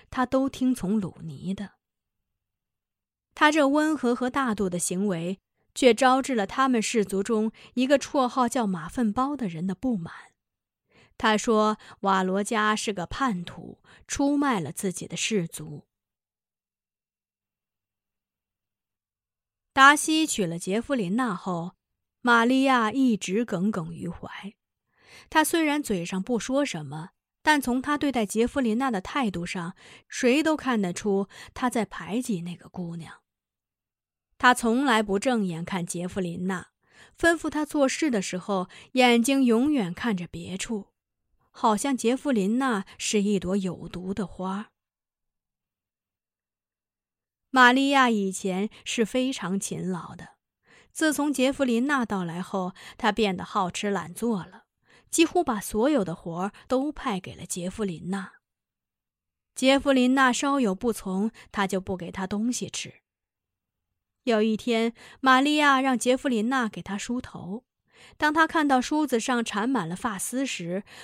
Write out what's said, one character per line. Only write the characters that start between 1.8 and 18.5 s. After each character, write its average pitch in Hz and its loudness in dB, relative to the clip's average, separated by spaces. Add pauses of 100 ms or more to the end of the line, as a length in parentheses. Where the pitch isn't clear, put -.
他 302 4
这 294 4
温 302 2
和 247 0
和 247 -4
大 247 -2
度 190 -2
的 175 -4
行 185 -2
为， 175 -4 (340)
却 247 6
招 262 4
致 269 -4
了 202 0
他 269 0
们 233 2
氏 214 0
族 196 -2
中 220 0 (220)
一 247 0
个 277 6
绰 262 0
号 240 0
叫 233 -2
“马 175 -4
粪 226 -2
包” 269 -2
的 254 -6
人 165 -6
的 190 -4
不 247 -2
满。 165 -10 (1040)
他 214 2
说： 214 2 (240)
“瓦 190 2
罗 190 0
加 214 0
是 214 -4
个 180 -6
叛 196 -4
徒， - -16 (260)
出 285 0
卖 269 0
了 151 -4
自 190 -4
己 - -10
的 170 -8
氏 185 -2
族。” 151 -14 (4000)